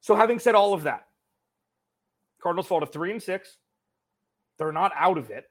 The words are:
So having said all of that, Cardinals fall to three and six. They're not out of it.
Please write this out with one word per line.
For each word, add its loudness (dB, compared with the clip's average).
So 4
having 2
said 2
all 4
of -6
that, -6
Cardinals -2
fall 0
to -4
three -8
and -10
six. -10
They're -4
not 0
out 2
of -10
it. -16